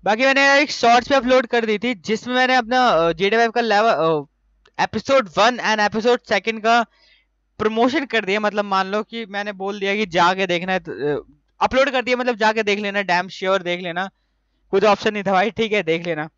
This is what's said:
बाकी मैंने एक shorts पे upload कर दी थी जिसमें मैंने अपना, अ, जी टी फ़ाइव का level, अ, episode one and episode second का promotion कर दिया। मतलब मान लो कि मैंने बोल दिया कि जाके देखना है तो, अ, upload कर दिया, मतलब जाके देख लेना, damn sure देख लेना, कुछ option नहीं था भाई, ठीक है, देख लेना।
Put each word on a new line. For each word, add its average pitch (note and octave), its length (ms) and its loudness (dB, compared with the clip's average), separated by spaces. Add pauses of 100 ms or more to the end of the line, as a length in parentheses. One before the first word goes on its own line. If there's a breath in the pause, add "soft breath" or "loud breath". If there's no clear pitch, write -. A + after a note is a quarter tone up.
बाकी G#3+ 180 0
मैंने C#4 380 4
एक D4 100 -2
shorts A#3+ 380 2
पे C#4 60 2
upload B3+ 320 2
कर A#3 200 -2
दी G#3+ 120 -2
थी A#3+ 160 -4
जिसमें G#3+ 400 -6
मैंने B3+ 200 2
अपना, B3 340 0
अ, E3+ 240 2
जी F#3 180 -2
टी A3 60 0
फ़ाइव A#3 140 2
का A#3+ 100 -2
level, A3 300 2
अ, D3+ 920 -4
episode B3 460 0 (100)
one A#3 180 4
and G#3 240 -2
episode G#3 480 0
second A3 340 -2
का A3+ 240 2 (720 soft breath)
promotion A#3 460 0
कर A3 200 -2
दिया। G3 160 -2
मतलब G#3 240 -2
मान F#3+ 220 -2
लो G#3 160 -4
कि A3+ 240 -10
मैंने G3+ 260 -8
बोल G3 280 -8
दिया G3 160 -2
कि G#3+ 100 -2
जाके F3+ 400 2
देखना F3 260 -2
है F#3 60 0
तो, C#3+ 420 -4
अ, - 60 -20 (340)
upload C4 300 2
कर B3+ 120 -2
दिया, B3 140 0
मतलब B3 200 -2
जाके A3 260 0
देख G3+ 160 0
लेना, G3+ 220 -4
damn F3+ 280 -2
sure F#3+ 340 0
देख F3 180 0
लेना, F#3 300 -6 (600)
कुछ G3 140 4
option G#3+ 280 4
नहीं G#3 100 -6
था F#3+ 100 0
भाई, F#3+ 180 2
ठीक G#3+ 220 -2
है, G#3 100 0
देख E3 240 -2
लेना। D#3 320 -4